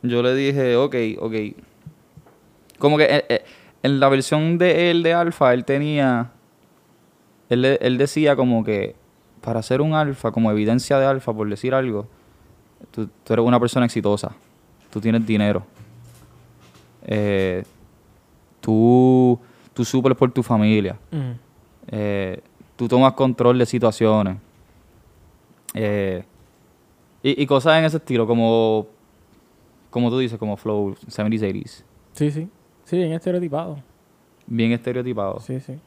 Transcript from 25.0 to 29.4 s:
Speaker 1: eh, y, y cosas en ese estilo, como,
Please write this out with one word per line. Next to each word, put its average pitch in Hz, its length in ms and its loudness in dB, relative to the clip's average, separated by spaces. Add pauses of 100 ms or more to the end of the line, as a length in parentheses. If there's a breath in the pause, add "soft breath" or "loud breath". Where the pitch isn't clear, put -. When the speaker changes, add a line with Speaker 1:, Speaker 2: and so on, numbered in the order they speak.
Speaker 1:
eh, 101 500 -4 (1000)
y, 139 180 0
y 143 40 0
cosas 143 340 4
en 160 60 2
ese 156 120 0
estilo, 120 300 -2
como, 113 600 2 (1000)